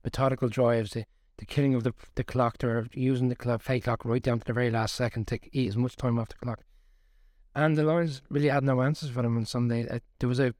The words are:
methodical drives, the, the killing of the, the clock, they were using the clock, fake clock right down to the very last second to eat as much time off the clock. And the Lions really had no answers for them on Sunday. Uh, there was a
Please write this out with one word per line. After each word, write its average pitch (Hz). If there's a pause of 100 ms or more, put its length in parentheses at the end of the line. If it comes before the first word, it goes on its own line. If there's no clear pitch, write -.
methodical 131
drives, 117
the, 110 (320)
the -
killing 139
of 117
the, 123 (240)
the 127
clock, 120
they 131
were 117
using 127
the 123
clock, 120
fake 127
clock 117
right 117
down 117
to -
the 120
very 120
last 113
second 113
to 113 (140)
eat 131
as 98
much 123
time 120
off 113
the -
clock. 120 (920)
And 151
the 151
Lions 156
really 143
had 135
no 131
answers 147
for 123
them 117
on 113
Sunday. 120
Uh, 120 (200)
there 127
was 127
a 123